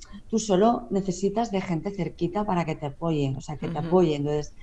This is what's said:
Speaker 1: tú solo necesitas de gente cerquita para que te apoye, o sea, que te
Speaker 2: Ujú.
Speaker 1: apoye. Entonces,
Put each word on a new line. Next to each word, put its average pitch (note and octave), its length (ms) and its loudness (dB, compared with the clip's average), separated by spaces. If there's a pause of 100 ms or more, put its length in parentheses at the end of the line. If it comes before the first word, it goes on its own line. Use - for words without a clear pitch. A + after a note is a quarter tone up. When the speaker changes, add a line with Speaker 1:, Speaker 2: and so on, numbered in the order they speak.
(300)
Speaker 1:
tú A3+ 100 0
solo G#3+ 520 4
necesitas G3 600 0
de G3 100 0
gente F#3 300 -2
cerquita F3 540 -2
para F3 200 0
que D#3 100 -2
te D3+ 120 -6
apoye, C#3+ 500 0
o - 40 -10
sea, D3 160 -8
que - 120 -6
te E3 80 -4
Speaker 2:
Ujú. E3 100 -4
Speaker 1:
apoye. E3+ 280 6
Entonces, D3 480 -2